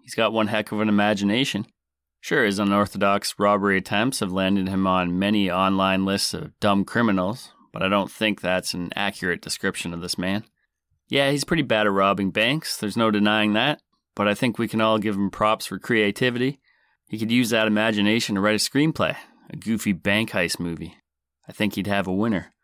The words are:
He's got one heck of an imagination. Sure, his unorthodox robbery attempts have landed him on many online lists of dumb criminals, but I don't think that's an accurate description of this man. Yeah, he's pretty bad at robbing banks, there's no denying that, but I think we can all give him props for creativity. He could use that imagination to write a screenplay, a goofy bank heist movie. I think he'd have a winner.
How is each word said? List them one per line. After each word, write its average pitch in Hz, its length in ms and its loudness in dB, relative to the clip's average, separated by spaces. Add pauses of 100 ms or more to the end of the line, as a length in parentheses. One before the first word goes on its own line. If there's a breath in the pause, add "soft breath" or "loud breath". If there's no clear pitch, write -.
He's - 140 -16
got 110 180 2
one 110 140 2
heck 107 240 -2
of 107 80 -2
an 107 100 2
imagination. 104 800 0 (540)
Sure, 147 220 0
his 101 140 2
unorthodox 101 800 2
robbery 101 400 2
attempts 107 440 -2
have 98 100 -2
landed 95 360 0
him 95 200 0
on 90 320 0
many 101 320 2
online 95 540 2
lists 98 280 -2
of 87 260 -10
dumb 101 260 2
criminals, 107 680 -2 (180)
but 107 120 -6
I 95 40 0
don't 98 220 0
think 107 320 -4
that's 90 320 -2
an 87 220 -6
accurate 95 480 -4
description - 500 -6
of 85 80 -10
this 90 160 -6
man. 95 260 -4 (640)
Yeah, 139 220 0
he's 143 140 -2
pretty 165 180 -2
bad 110 240 2
at 101 80 2
robbing 98 380 2
banks, 120 460 0
there's 104 200 -6
no 113 140 4
denying 104 420 2
that, 131 300 0 (320)
but 101 120 0
I 104 60 4
think 117 240 -2
we 117 100 -2
can 113 140 -2
all 110 160 4
give 104 160 -2
him 98 160 -2
props 107 380 0
for 98 100 -8
creativity. 120 800 0 (480)
He 107 120 -8
could 113 120 -2
use 120 200 2
that 110 160 2
imagination 107 640 2
to 98 80 0
write 107 140 2
a - 20 0
screenplay, 143 580 0 (360 loud breath)
a - 40 -10
goofy 107 380 -2
bank 104 380 0
heist 90 280 -2
movie. 82 360 -8 (520)
I - 40 -18
think 208 220 -2
he'd 92 140 -4
have 101 180 0
a 95 80 -4
winner. 101 400 -2 (100)